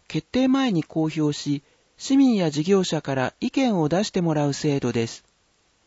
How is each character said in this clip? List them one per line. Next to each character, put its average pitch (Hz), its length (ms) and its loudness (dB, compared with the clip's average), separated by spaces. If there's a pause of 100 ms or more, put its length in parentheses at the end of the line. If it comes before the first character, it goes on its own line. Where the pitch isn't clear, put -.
決 - 200 -6
定 262 200 0
前 262 240 2
に 165 120 0
公 - 200 -4
表 151 300 -2
し、 143 300 -4 (340)
市 - 180 -2
民 269 200 6
や 170 160 2
事 147 120 -2
業 190 200 2
者 160 180 -4
か 139 140 -6
ら 127 240 -2
意 - 120 -4
見 240 280 0
を 151 100 2
出 180 140 0
し - 80 -6
て 190 100 -2
も 165 120 0
ら 147 140 2
う 139 60 0
制 143 260 -2
度 123 120 -2
で 117 160 -2
す。 - 180 -18 (600)